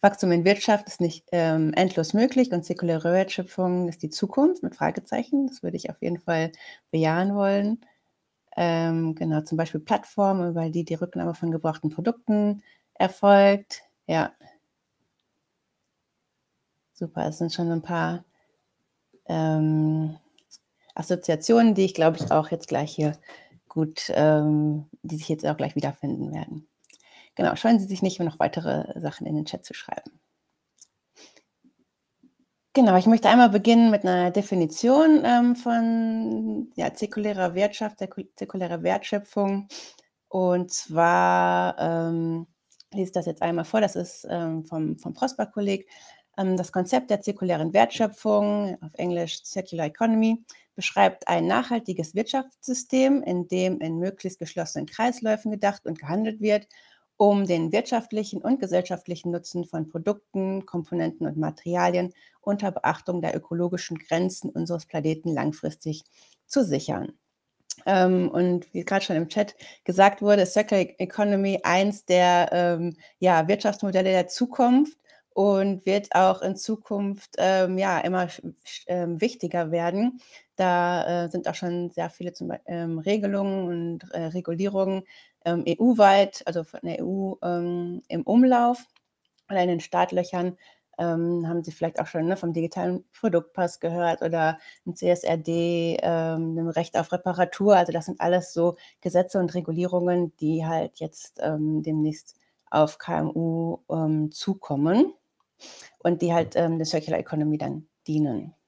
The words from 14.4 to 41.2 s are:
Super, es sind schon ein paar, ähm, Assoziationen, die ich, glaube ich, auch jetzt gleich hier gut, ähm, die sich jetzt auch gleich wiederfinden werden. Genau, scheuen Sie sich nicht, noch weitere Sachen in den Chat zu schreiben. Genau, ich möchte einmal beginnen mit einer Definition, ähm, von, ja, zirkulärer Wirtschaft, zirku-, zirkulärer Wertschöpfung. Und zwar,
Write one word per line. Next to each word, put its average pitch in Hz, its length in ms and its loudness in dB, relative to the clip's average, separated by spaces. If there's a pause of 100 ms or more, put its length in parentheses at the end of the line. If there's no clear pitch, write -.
Super, 165 360 -6
es 156 100 -8
sind 165 140 -2
schon 170 180 -2
ein 165 120 -2
paar, 170 420 -4 (1000)
ähm, 156 920 0 (760)
Assoziationen, 180 800 2
die 190 120 2
ich, 185 80 -4
glaube 160 240 4
ich, - 120 -2
auch 156 200 2
jetzt 165 180 -6
gleich 147 260 -4
hier 151 180 0 (540)
gut, - 480 -4
ähm, 151 720 4 (160)
die - 160 -8
sich 156 140 -8
jetzt 156 160 -2
auch 151 100 -2
gleich 147 180 -6
wiederfinden 143 600 -4
werden. 156 340 -12 (680)
Genau, - 220 0
scheuen 226 220 4
Sie 196 80 0
sich 190 160 -4
nicht, 185 180 -2
noch 165 180 -4
weitere 156 640 -2
Sachen 160 260 -8
in 160 80 -4
den 156 120 -2
Chat - 180 -12
zu - 80 -18
schreiben. - 480 -14 (2500)
Genau, 214 220 8
ich 185 100 6
möchte 226 240 6
einmal 240 180 10
beginnen 226 420 6
mit 208 140 2
einer 180 260 4
Definition, 202 920 4
ähm, 240 320 4
von, 226 1160 -2
ja, - 180 -4
zirkulärer 202 600 -2
Wirtschaft, 208 440 -2
zirku-, 196 380 -10
zirkulärer 175 460 -6
Wertschöpfung. 202 840 -2 (600)
Und 180 420 0
zwar, 180 1080 2